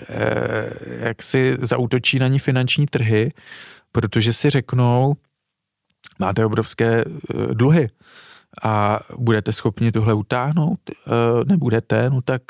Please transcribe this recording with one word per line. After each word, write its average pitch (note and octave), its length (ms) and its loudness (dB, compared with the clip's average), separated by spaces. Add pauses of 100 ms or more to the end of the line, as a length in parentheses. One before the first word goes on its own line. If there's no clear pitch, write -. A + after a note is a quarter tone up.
eh, A2+ 640 -4 (380)
jak A2+ 140 -8
si C3 380 2
zaútočí B2 580 0
na B2+ 100 2
ní C3+ 100 2
finanční C3 480 0
trhy, A2+ 440 2 (600)
protože A2+ 400 0
si - 180 2
řeknou, B2+ 640 2 (1040)
máte G2 260 0
obrovské, A2+ 600 0
eh, - 500 -6
dluhy C3+ 340 4 (720)
a G#2+ 380 0 (180)
budete A2+ 340 0
schopni A2+ 400 -2
tohle A2 220 2
utáhnout, D3 640 0 (120)
eh, - 200 -12 (340)
nebudete, A#2+ 680 0
no C3 120 0
tak, C3 280 -4